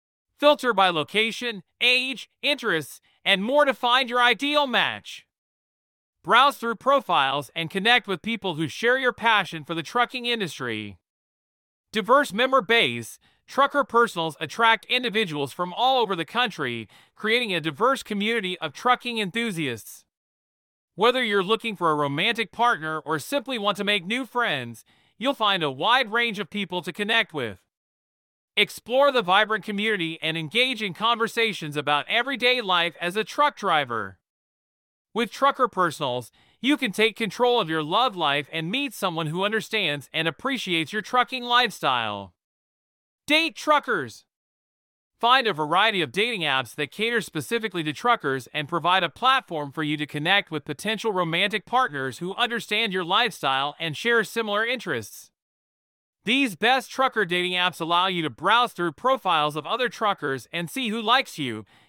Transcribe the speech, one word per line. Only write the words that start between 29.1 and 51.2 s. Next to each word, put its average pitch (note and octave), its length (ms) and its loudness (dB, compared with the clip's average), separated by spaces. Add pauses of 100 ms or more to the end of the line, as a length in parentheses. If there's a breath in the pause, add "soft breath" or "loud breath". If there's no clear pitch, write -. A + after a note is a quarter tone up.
the B3+ 100 2
vibrant G3+ 440 2
community G3+ 560 -2
and D#3+ 160 -2
engage A3 440 0
in G3 120 -4
conversations A3 840 -2
about D3 320 0
everyday B3 540 0
life F3 400 0
as F3 160 -2
a A3 80 -2
truck D4 320 0
driver. A#2+ 640 0 (920)
With A#3 180 -2
Trucker C4+ 360 2
Personals, C#3+ 640 -2 (300 soft breath)
you C4+ 160 2
can A#3 160 -4
take A3 240 0
control A#3+ 420 2
of E3+ 100 -2
your D#3+ 140 -2
love G3+ 320 0
life D3 380 0
and E3 180 -4
meet C4+ 220 -4
someone E3 340 -4
who E3+ 160 -2
understands G3+ 720 -2
and D#3+ 160 0
appreciates F3 640 -4
your G#3+ 80 -4
trucking B3 420 0
lifestyle. B2+ 880 0 (920)
Date D#4 300 0
truckers. A#3 720 -2 (920)
Find B3 300 4
a G3+ 60 2
variety F3+ 480 2
of C#3 100 -2
dating G#3+ 300 0
apps C3 340 -2
that D3 160 -4
cater A3+ 300 -2
specifically F#3 600 -4
to D3+ 100 -4
truckers D3+ 600 0
and D3+ 140 -4
provide E3+ 340 2
a F3 60 0
platform F3+ 640 -2
for D#3+ 100 -6
you D3+ 140 0
to D3+ 100 -4
connect E3+ 460 0
with D3+ 140 -6
potential G#3 480 -4
romantic F#3 520 0